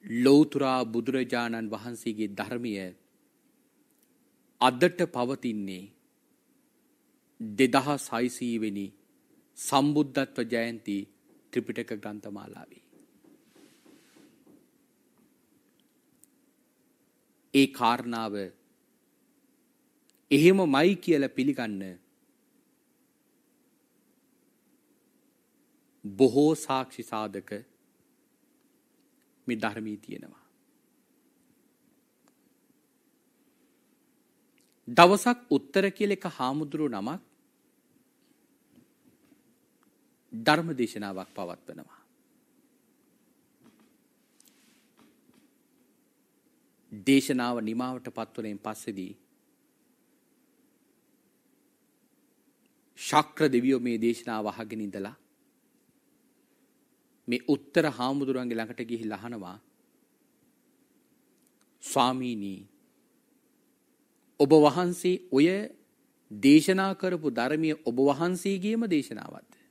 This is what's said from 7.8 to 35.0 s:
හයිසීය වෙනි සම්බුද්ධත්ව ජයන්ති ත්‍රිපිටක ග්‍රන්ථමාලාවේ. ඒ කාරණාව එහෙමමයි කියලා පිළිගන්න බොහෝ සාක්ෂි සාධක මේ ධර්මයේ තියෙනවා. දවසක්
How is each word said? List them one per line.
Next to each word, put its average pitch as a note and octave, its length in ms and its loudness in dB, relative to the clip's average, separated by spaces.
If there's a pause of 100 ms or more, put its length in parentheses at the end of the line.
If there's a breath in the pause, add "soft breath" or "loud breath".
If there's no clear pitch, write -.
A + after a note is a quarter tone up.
හයිසීය A#2+ 520 -4
වෙනි G2+ 260 -6 (720)
සම්බුද්ධත්ව C#3+ 880 0
ජයන්ති A2+ 520 -6 (480)
ත්‍රිපිටක A#2 480 -6
ග්‍රන්ථමාලාවේ. G#2 920 -14 (4000)
ඒ C3+ 140 6
කාරණාව A#2 680 -2 (2000)
එහෙමමයි E3+ 640 6
කියලා C#3 400 0
පිළිගන්න A#2+ 480 -4 (4000)
බොහෝ C3 500 4
සාක්ෂි C3 480 -6
සාධක G#2 480 -8 (2000)
මේ A2+ 140 -4
ධර්මයේ G#2+ 360 -6
තියෙනවා. - 460 -18 (4000)
දවසක් F#3+ 520 6 (100)